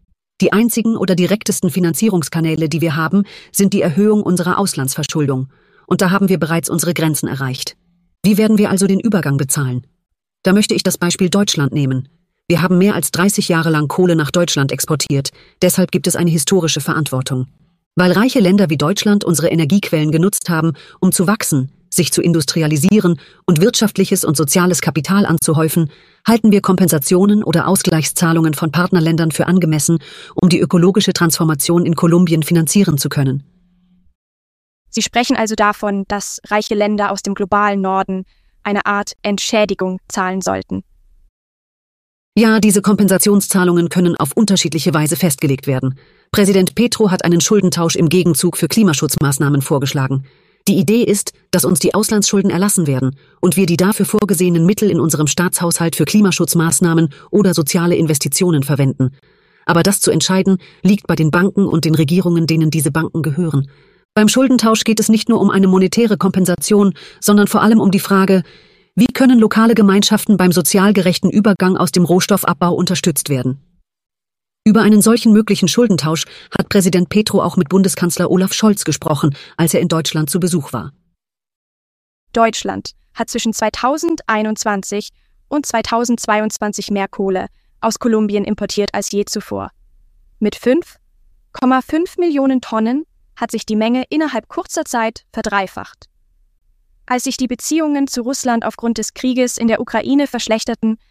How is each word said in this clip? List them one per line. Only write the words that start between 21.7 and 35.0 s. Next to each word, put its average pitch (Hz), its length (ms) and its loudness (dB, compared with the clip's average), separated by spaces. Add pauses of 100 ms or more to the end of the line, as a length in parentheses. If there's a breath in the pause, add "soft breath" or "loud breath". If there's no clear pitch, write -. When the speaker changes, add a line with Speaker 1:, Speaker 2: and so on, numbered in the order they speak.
Speaker 1:
sich - 220 -2
zu 170 100 -2
industrialisieren 165 1000 0 (260 loud breath)
und 160 160 2
wirtschaftliches 202 640 0
und 147 100 0
soziales 175 460 2
Kapital 170 440 0
anzuhäufen, 160 640 0 (380 loud breath)
halten 220 240 4
wir 196 100 4
Kompensationen 185 800 2
oder 165 240 0
Ausgleichszahlungen 165 880 0
von 151 180 -4
Partnerländern 165 600 0
für - 160 -2
angemessen, 165 520 2 (360 loud breath)
um 185 140 -2
die 180 100 2
ökologische 185 540 2
Transformation 165 720 0
in 165 100 0
Kolumbien 170 480 2
finanzieren 165 540 2
zu 147 120 -4
können. 135 340 -2 (1500)
Speaker 2:
Sie - 120 -6